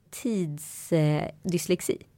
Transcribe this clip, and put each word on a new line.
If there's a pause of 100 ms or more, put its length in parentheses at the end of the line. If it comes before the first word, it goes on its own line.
(100)
tids,
eh, (140)
dyslexi. (200)